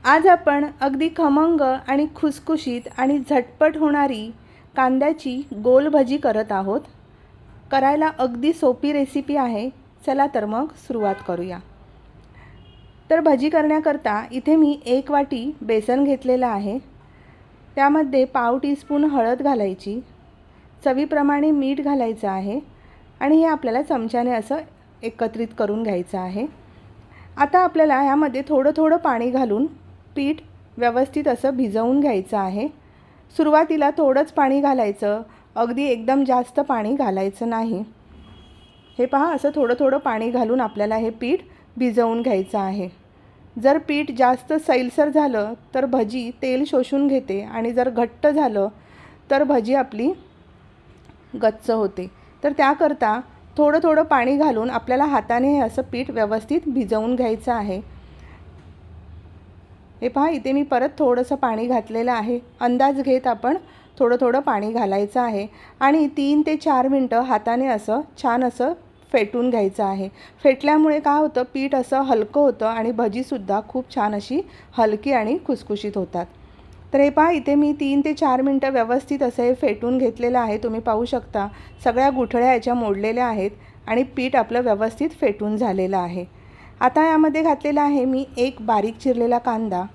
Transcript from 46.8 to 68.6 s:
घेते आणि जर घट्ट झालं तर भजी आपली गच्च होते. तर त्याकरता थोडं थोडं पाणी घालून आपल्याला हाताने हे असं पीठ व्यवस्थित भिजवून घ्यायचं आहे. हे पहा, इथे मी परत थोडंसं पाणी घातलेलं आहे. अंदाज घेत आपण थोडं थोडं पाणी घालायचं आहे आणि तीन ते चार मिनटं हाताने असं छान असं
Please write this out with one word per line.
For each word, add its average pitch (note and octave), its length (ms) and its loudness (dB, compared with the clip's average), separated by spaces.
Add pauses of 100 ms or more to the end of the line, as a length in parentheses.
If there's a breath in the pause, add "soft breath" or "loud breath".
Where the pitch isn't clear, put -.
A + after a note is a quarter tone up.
घेते B3+ 340 -2
आणि A3+ 300 -6
जर B3 180 0
घट्ट A#3+ 360 -2
झालं B3 420 2 (600 loud breath)
तर C#4 140 4
भजी B3+ 300 0
आपली C4+ 380 -2 (1200)
गच्च A3 360 -2
होते. G3 400 -2 (320 soft breath)
तर D4 100 0
त्याकरता C#4 680 2 (360)
थोडं D4+ 220 4
थोडं D#4 240 4
पाणी C#4 340 2
घालून B3+ 340 0
आपल्याला B3 340 0
हाताने B3 440 0
हे C#4+ 120 2
असं B3 220 -2
पीठ B3+ 280 -8
व्यवस्थित A3 560 -2
भिजवून A#3 480 -2
घ्यायचं A#3+ 380 -2
आहे. G#3 240 -4 (2250 loud breath)
हे A#3+ 80 -2
पहा, C#4 220 0
इथे C4+ 220 -4
मी C#4+ 120 0
परत C#4 340 -2
थोडंसं B3 380 0
पाणी A#3 300 -2
घातलेलं A#3 460 -2
आहे. A#3+ 260 -2 (220)
अंदाज C4 400 2
घेत B3+ 260 0
आपण A#3+ 300 0 (420 loud breath)
थोडं B3 220 2
थोडं B3 200 2
पाणी G#3+ 320 -2
घालायचं G3+ 480 -2
आहे G#3+ 260 -4 (340 loud breath)
आणि D4 280 4
तीन D4 340 0
ते D#4 140 0
चार C#4 320 2
मिनटं B3+ 340 0
हाताने A#3+ 460 -2
असं A3 320 -2 (180)
छान B3 260 0
असं B3 280 -2 (400)